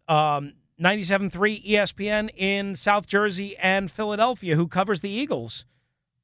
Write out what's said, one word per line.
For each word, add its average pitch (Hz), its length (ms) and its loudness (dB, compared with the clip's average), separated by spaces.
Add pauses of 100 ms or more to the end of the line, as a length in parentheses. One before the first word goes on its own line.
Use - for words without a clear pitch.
um, 147 460 2 (260)
ninety-seven 196 500 0
three 208 360 0
E 208 100 2
S 202 160 2
P 202 180 -6
N 214 200 -2
in 196 460 -2
South 208 300 0
Jersey 202 520 0
and 190 340 0
Philadelphia, 208 640 0
who 170 120 4
covers 190 340 0
the 202 80 -6
Eagles. 196 560 -4 (580)